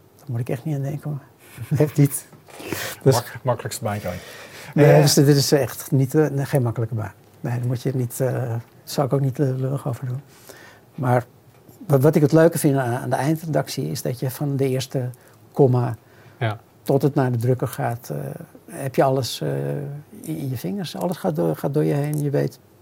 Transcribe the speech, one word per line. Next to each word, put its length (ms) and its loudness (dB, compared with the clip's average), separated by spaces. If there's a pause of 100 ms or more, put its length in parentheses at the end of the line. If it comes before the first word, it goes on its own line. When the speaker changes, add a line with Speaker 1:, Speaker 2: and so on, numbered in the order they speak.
(160)
Speaker 1:
daar 100 -20
moet 140 -4
ik 80 -6
echt 160 -6
niet 120 -4
aan 60 -4
denken, 280 -6
maar 120 -8 (320)
<laughs> 240 -4
heeft 180 2
niet. 300 4 (760)
Dus 120 6
Speaker 2:
Mak-, 180 -2 (100)
makkelijkste 420 -4
baantje 240 -4
ooit. 120 -8 (540)
Speaker 1:
Nee, 180 8
Speaker 2:
Eh. 100 8
Speaker 1:
dus 120 4
dit 140 6
is 240 4
echt 380 0
niet, 240 2
eh, 160 4
nee, 140 -4
geen 180 0
makkelijke 320 -2
baan. 180 -6 (280)
Nee, 180 -4
daar 80 -4
moet 160 -4
je 120 -2
niet, 260 -4
eh, 120 0
daar 280 -4 (240)
zou 220 -2
ik 60 -4
ook 80 2
niet, 180 -2
eh, 80 2 (100)
lullig 320 -4
over 180 -6
doen. 140 -6 (760)
Maar 300 0 (640)
wat, 160 4
wat 120 6
ik 80 4
het 100 4
leuke 260 6
vind 180 2
aan, 180 0
aan 160 -4
de 60 0
eindredactie 760 -2
is 120 -6
dat 180 -4
je 100 -2
van 260 -4
de 120 2
eerste 420 -4 (420)
komma 440 4 (420)
Speaker 2:
Ja. 200 -2 (240)
Speaker 1:
tot 200 2
het 120 2
naar 180 4
de 60 0
drukker 300 0
gaat, 420 -6
eh, 60 -8 (540)
heb 240 -8
je 80 4
alles, 380 0
eh, 80 -4 (640)
in, 260 -10
in 140 -6
je 60 -4
vingers. 400 -8
Alles 200 -4
gaat 200 -4
door, 200 0
gaat 180 -4
door 100 2
je 100 2
heen. 280 -2
Je 80 -2
weet 280 -2 (240)